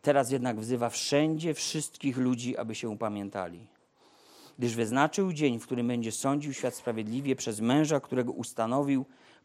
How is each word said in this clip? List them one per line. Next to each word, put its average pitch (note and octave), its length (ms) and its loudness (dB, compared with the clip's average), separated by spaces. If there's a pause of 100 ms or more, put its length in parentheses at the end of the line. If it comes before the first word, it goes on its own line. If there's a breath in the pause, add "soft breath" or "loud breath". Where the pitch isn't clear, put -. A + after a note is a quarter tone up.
teraz C#3 280 4
jednak B2 300 0
wzywa A#2 300 0
wszędzie D#3 640 2
wszystkich - 640 -4
ludzi, B2+ 400 0
aby A2 180 -6
się A#2+ 140 -6
upamiętali. G2+ 800 -6 (920 loud breath)
Gdyż A#2+ 160 0
wyznaczył C#3 580 2
dzień, C#3+ 260 2
w - 80 -12
którym A#2+ 220 0
będzie A#2 240 0
sądził C#3+ 400 0
świat B2+ 220 -2
sprawiedliwie A#2+ 640 -2
przez G#2+ 240 -6
męża, C#3+ 400 4
którego B2 320 -2
ustanowił, C3 720 0 (400 loud breath)